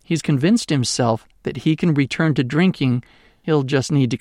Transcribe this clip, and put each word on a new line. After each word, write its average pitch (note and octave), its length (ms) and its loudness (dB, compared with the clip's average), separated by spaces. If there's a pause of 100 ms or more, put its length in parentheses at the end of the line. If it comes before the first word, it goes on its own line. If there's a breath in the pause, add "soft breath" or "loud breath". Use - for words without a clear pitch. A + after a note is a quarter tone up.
he's E3 180 -2
convinced E3 480 0
himself A#2+ 560 0 (160)
that - 160 -8
he D#3+ 180 0
can E3 180 0
return D3 400 0
to C3+ 100 0
drinking. C3+ 580 0 (400 soft breath)
He'll D3+ 220 0
just C3 260 -2
need C#3 220 2
to C3 80 -4